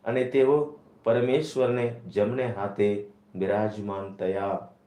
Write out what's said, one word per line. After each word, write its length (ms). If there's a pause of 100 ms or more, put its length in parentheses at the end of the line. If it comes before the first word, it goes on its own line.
અને 180
તેઓ 560 (240)
પરમેશ્વરને 920 (120)
જમણે 400
હાથે 580 (300)
બિરાજમાન 800
થયા. 520 (200)